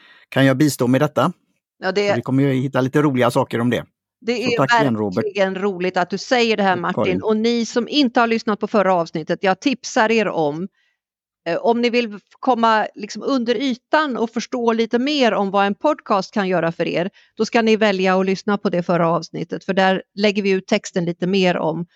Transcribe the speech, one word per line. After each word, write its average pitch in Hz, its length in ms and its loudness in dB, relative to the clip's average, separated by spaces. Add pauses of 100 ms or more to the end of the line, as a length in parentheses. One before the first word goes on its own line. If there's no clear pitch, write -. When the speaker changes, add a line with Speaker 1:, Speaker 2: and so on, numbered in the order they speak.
(280)
Speaker 1:
kan 135 180 4
jag 135 100 4
bistå 131 300 2
med 131 140 4
detta. 147 320 0 (460)
Speaker 2:
Ja, 185 140 -4
det 202 180 0
Speaker 1:
Så 196 60 0
vi 120 60 -4
kommer 135 200 0
ju 139 100 2
hitta 131 280 0
lite 131 220 2
roliga 123 280 2
saker 123 300 -2
om 120 100 0
det. 110 140 -2 (420)
Speaker 2:
Det 240 100 -2
Speaker 1:
Så 240 160 -2
Speaker 2:
är 233 40 0
Speaker 1:
tack 226 260 2
igen, 123 140 0
Robert. 104 280 -2
Speaker 2:
verkligen 190 300 -2
roligt 185 420 -4
att 175 140 -2
du 196 80 -6
säger 233 380 0
det 208 60 -2
här, 190 140 4
Speaker 1:
Och 175 60 -4
Speaker 2:
Martin. 180 220 -2
Speaker 1:
Karin. 185 180 0
Speaker 2:
Och 220 140 0
ni 233 300 0
som 233 220 -4
inte 262 320 0
har 233 60 2
lyssnat 226 340 -2
på 208 60 -4
förra 190 280 2
avsnittet, 165 480 -2
jag 185 180 2
tipsar 240 500 -2
er 214 180 2
om, 160 400 -2 (800)
eh, 170 100 -2
om 233 240 0
ni 240 100 0
vill 226 240 -2
f-, 196 80 -18 (180)
komma 226 540 2
liksom 208 280 -12
under 240 320 -2
ytan 269 600 -2
och 226 140 -4
förstå 233 420 -2
lite 226 260 0
mer 262 360 2
om 196 160 0
vad 196 160 2
en 202 80 0
podcast 262 600 -2
kan 196 140 0
göra 165 240 0
för 165 160 -4
er, 170 220 -4 (260)
då 220 80 0
ska 233 180 0
ni 220 140 4
välja 190 440 2
att 190 60 0
lyssna 196 320 -2
på 202 120 -2
det 175 120 -2
förra 170 260 2
avsnittet. 165 560 -6
För 196 100 -6
där 190 280 2 (120)
lägger 202 280 0
vi 196 80 0
ut 190 160 0
texten 196 380 -2
lite 170 220 -4
mer 185 300 2
om 165 400 -4